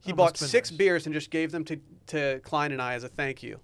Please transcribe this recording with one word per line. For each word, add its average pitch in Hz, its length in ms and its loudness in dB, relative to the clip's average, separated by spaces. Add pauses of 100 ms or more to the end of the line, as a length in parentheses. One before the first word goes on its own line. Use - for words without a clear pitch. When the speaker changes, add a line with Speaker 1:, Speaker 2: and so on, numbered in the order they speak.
Speaker 1:
he 190 100 -6
Speaker 2:
Oh, 170 40 -2
Speaker 1:
bought 180 160 6
Speaker 2:
must've - 100 -10
been 147 80 -2
Speaker 1:
six - 220 2
Speaker 2:
nice. 160 60 -14
Speaker 1:
beers 175 280 4
and 156 80 -4
just 151 160 -4
gave 160 220 -2
them 165 140 -4
to, 156 140 -8 (280)
to 139 360 -2
Klein 147 280 0
and 131 100 -4
I 123 140 -2
as 120 80 -8
a 127 60 -12
thank 135 340 -6
you 113 200 -12